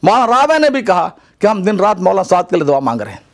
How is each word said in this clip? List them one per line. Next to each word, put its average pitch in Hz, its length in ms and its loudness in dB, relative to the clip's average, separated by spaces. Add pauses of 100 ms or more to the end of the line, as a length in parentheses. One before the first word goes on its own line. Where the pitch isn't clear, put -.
मौलाना 226 240 2
राबे 277 320 2
ने 302 100 2
भी 269 140 -4
कहा 180 240 0 (340)
कि 202 60 2
हम 208 160 -2
दिन 202 160 -2
रात 202 200 0
मौलाना 185 260 0
साहब 180 220 0
के 180 80 -4
लिए 165 100 0
दुआ 143 160 2
मांग 117 200 -4
रहे 101 120 -12
हैं। - 200 -20